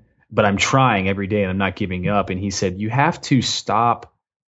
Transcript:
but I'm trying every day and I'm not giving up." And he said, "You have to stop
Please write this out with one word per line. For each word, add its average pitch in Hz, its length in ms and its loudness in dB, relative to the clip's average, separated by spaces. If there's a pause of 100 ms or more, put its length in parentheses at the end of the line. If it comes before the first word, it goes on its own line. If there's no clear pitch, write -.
(300)
but 107 140 2
I'm 101 140 2
trying 110 500 2
every 98 200 -2
day 104 160 0
and 92 80 0
I'm 95 60 -2
not 98 200 -2
giving 90 320 -2
up." 101 200 0
And 92 100 -4
he 98 120 -4
said, 92 300 -4
"You 107 80 -4
have 143 320 0
to 127 200 2
stop - 720 -2 (340)